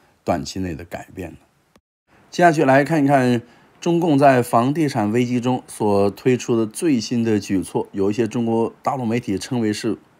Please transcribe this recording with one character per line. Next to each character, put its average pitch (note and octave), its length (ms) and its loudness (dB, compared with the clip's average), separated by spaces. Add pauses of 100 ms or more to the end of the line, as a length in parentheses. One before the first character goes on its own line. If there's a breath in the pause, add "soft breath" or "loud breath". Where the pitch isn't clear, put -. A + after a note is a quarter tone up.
(240 soft breath)
短 D2+ 200 -2
期 - 140 -12
内 F#2 160 -6
的 F2 100 -12
改 - 300 -14
变 F2 160 -12
的。 - 60 -20 (920 soft breath)
接 - 140 -2
下 F3 80 8
去 D#3 140 2
来 C3+ 180 6
看 D3 220 0
一 - 20 2
看 B2+ 360 2 (380 soft breath)
中 E3+ 200 0
共 D#3+ 180 2
在 C3+ 240 6
房 B2 320 0
地 D#3 140 0
产 G#2+ 240 -2
危 B2 120 0
机 B2 140 -2
中 B2+ 300 -2
所 G2+ 420 0
推 B2+ 260 0
出 A#2 200 -2
的 A2+ 100 0
最 C#3 320 -2
新 A#2 240 -2
的 A2+ 160 2
举 G2 240 -2
措， A2 300 -6
有 G2+ 180 0
一 - 20 -6
些 A2+ 140 -2
中 A2 180 -4
国 A2+ 280 -2 (100)
大 C3+ 140 -4
陆 C3 80 -6
媒 A#2 160 -2
体 G2 180 -6
称 B2 220 -6
为 G#2+ 120 0
是 G#2 240 -4 (240)